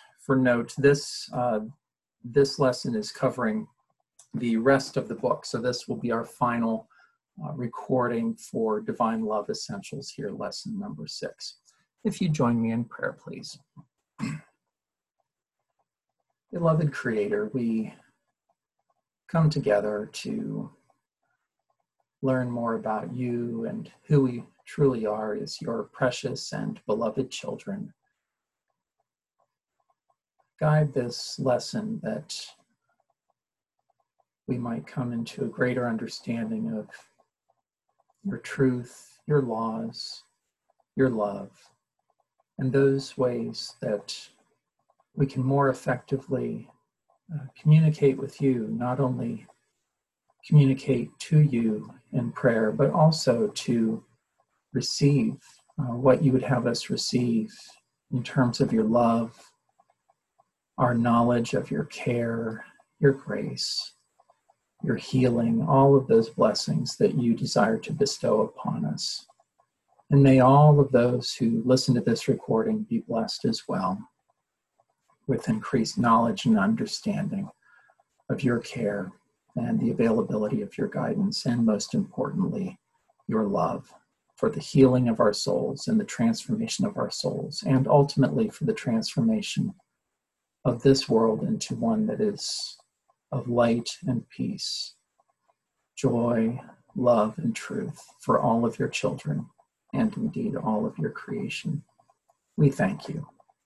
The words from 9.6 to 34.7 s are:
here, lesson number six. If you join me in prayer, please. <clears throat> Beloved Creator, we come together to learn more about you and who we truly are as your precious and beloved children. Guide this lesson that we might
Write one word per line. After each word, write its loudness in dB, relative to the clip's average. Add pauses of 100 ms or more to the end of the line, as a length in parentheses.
here, -10
lesson -10
number -10
six. -14 (440)
If -4
you 0
join 2
me 0
in -2
prayer, -8
please. -16 (600)
<clears throat> -8 (2250)
Beloved 2
Creator, -2
we -2 (1300)
come 4
together 0
to -8 (1500)
learn 0
more -4
about -4
you -4
and -10 (160)
who 4
we -2 (220)
truly 0
are -4
as -10
your -6 (100)
precious -4
and -8
beloved -2
children. -10 (2750)
Guide 4
this -6
lesson -2
that -8 (2000)
we -4
might -8